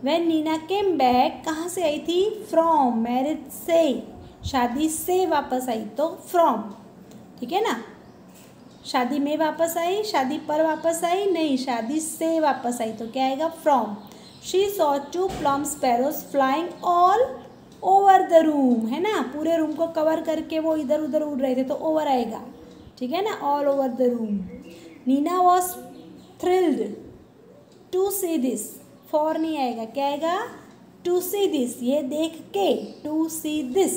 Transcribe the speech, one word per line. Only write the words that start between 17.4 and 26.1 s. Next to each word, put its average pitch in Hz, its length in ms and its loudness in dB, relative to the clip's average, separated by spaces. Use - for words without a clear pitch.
over 392 320 8
the 330 160 8
room, 254 440 2
है 285 120 -4
ना, 392 200 0
पूरे 320 220 0
room 311 160 0
को 330 140 -2
cover 320 340 0
करके 320 380 -4
वो 320 180 0
इधर 302 240 0
उधर 302 220 0
उड़ 294 160 -4
रहे 262 180 0
थे, 262 80 0
तो 269 100 -4
over 311 340 0
आएगा, 240 320 0
ठीक 254 140 -4
है 359 120 -2
ना, 427 160 -2
all 285 280 0
over 277 260 2
the 247 140 2
room। 220 300 -2
Nina 294 320 2
was 359 280 6